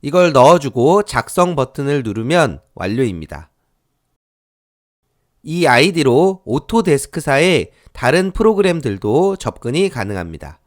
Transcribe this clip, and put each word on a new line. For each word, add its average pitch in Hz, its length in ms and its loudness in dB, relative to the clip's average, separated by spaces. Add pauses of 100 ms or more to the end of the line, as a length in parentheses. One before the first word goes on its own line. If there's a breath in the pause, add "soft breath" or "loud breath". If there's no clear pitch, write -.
이걸 143 320 2
넣어주고 143 680 4
작성 175 540 -2
버튼을 139 480 -4
누르면 113 580 -2 (120)
완료입니다. 90 760 -6 (1900)
이 165 240 -2
아이디로 156 800 2
오토데스크사의 151 1300 0 (200 soft breath)
다른 180 400 -2
프로그램들도 180 1040 0
접근이 151 540 -4
가능합니다. 85 760 -10